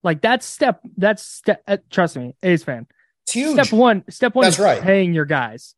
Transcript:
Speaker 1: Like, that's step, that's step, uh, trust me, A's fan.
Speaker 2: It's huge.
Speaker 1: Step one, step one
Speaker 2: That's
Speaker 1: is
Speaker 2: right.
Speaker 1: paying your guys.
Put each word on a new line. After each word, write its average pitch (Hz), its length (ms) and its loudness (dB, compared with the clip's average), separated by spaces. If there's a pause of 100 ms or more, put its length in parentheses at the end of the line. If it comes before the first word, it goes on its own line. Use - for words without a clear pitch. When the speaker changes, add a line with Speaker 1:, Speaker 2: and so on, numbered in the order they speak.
Speaker 1:
Like, 160 160 -2
that's 247 260 0
step, - 340 -2 (160)
that's 196 260 0
step, - 440 -4
uh, 202 120 -2 (120)
trust 175 260 0
me, 123 280 -12
A's 175 180 2
fan. 123 240 -10 (380)
Speaker 2:
It's - 80 -8
huge. 285 280 -2
Speaker 1:
Step 220 160 0
one, 226 320 4
step 247 280 -4
one 254 80 4
Speaker 2:
That's 170 140 4
Speaker 1:
is 196 40 0
Speaker 2:
right. 165 200 2
Speaker 1:
paying 185 320 2
your 151 100 0
guys. 123 540 -6